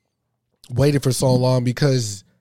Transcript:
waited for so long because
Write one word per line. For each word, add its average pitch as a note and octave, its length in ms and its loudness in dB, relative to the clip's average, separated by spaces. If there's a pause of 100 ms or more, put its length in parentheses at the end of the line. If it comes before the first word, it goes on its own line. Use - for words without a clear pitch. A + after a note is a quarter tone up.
(720)
waited C#3 320 0
for C3 100 0
so B2+ 220 0
long B2+ 300 2
because B2 600 -2 (160)